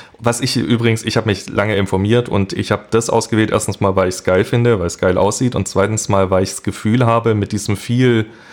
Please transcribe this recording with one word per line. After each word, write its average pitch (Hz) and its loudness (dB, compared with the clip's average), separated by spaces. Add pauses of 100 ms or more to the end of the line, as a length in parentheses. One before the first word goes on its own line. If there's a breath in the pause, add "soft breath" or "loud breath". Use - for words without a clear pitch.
(200 loud breath)
Was 120 -2
ich 135 -2
übrigens, 113 2
ich 107 -2
hab 107 0
mich 104 -2
lange 107 0
informiert 101 0
und 98 -2
ich - -2
hab - -4
das 113 2
ausgewählt, 110 0
erstens 104 -2
mal, 98 0
weil 92 2
ich's - -8
geil 92 2
finde, 120 2
weil's 87 -4
geil 92 2
aussieht 107 0
und 95 -2
zweitens 104 -2
mal, 95 2
weil 95 2
ich's - -8
Gefühl 110 0
habe, 113 2
mit 101 -2
diesem 101 -2
viel 120 2 (260 loud breath)